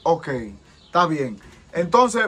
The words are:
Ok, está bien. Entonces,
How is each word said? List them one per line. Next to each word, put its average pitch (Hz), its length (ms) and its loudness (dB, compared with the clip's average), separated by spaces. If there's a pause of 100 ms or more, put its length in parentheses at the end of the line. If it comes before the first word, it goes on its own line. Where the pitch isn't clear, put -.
Ok, 165 240 0 (580)
está 175 220 2
bien. 139 320 -4 (320)
Entonces, 220 560 2